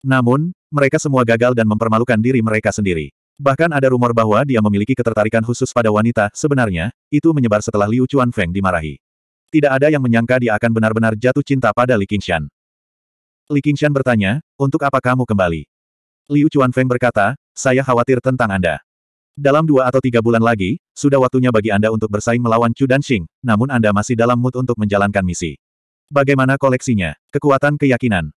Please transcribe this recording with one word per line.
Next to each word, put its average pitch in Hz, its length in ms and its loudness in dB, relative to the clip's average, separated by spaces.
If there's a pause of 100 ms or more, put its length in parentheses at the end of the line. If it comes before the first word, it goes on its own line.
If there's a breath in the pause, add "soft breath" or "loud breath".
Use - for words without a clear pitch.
Namun, 131 480 2 (240)
mereka 143 240 2
semua 135 240 0
gagal 117 320 2
dan 113 160 2
mempermalukan 110 480 0
diri 120 240 0
mereka 110 320 -2
sendiri. 85 380 -4 (220)
Bahkan 143 400 0
ada 135 160 2
rumor 123 240 0
bahwa 110 320 2
dia 120 160 0
memiliki 104 320 0
ketertarikan 110 480 -2
khusus 120 320 -4
pada 113 160 2
wanita. 107 400 0
Sebenarnya, 117 640 -2 (160)
itu 156 240 2
menyebar 107 320 0
setelah 104 240 -2
Liu 127 160 0
Chuanfeng 120 480 -2
dimarahi. 87 400 -4 (560)
Tidak 147 200 2
ada 135 200 2
yang 143 120 0
menyangka 120 360 2
dia 117 160 0
akan 117 160 0
benar-benar 110 480 0
jatuh 127 240 0
cinta 123 320 0
pada 123 240 0
Li 98 80 -2
Qingshan. 87 400 -4 (1040)
Li 143 100 0
Qingshan 147 300 0
bertanya, 123 480 0 (160)
"Untuk 139 320 -2
apa 139 160 0
kamu 127 240 0
kembali?" 87 400 -2 (640)
Liu 147 160 2
Chuanfeng 131 400 0
berkata, 120 480 0 (180)
"Saya 131 300 0
khawatir 123 400 0
tentang 127 320 0
Anda. 85 260 -2 (540)
Dalam 143 320 2
dua 131 240 2
atau 123 80 0
tiga 120 240 0
bulan 113 180 2
lagi, 113 380 0 (160)
sudah 139 240 2
waktunya 127 320 2
bagi 107 240 0
Anda 107 160 2
untuk 110 160 -2
bersaing 107 320 -2
melawan 117 320 2
Chu 135 160 -2
Danxing, 127 400 -2 (160)
namun 117 240 0
Anda 117 240 0
masih 104 240 -2
dalam 120 240 2
mood 127 160 -2
untuk 123 240 -2
menjalankan 101 480 0
misi. 85 320 -6 (480)
Bagaimana 139 480 2
koleksinya? 123 640 -2 (160)
Kekuatan 143 480 2
keyakinan?" 113 560 0